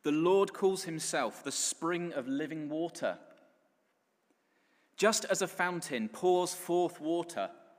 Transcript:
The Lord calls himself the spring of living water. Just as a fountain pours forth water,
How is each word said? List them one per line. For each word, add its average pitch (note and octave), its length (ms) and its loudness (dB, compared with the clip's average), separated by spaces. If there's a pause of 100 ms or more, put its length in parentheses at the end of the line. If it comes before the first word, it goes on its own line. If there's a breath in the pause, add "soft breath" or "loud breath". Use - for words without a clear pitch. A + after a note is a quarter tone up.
The D3 100 0
Lord F#3 400 4
calls F#3+ 320 0
himself D#3 580 -2
the C#3 80 -6
spring E3+ 640 -2
of C3 160 -4
living D3+ 400 -4
water. D#3 480 -4 (1800)
Just G#3 260 4
as F#3+ 160 0
a F3+ 80 0
fountain E3 640 -2
pours F3+ 420 2
forth F3 480 0
water, D#3+ 480 -4 (300)